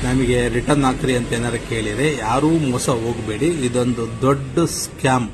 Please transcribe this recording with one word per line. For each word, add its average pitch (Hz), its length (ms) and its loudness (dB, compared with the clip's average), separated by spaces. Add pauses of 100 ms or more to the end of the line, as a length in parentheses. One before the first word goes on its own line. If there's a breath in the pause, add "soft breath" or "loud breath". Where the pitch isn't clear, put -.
ನಮಗೆ 123 440 2
ರಿಟರ್ನ್ 123 360 2
ಹಾಕ್ರಿ" 131 320 0
ಅಂತ 120 160 -2
ಏನಾರು 117 360 -4
ಕೇಳಿದ್ರೆ 117 480 -2
ಯಾರೂ 127 340 2
ಮೋಸ 143 380 2
ಹೋಗಬೇಡಿ. 113 580 -2
ಇದೊಂದು 120 760 0
ದೊಡ್ಡ 135 360 0
ಸ್ಕ್ಯಾಮ್. 131 760 0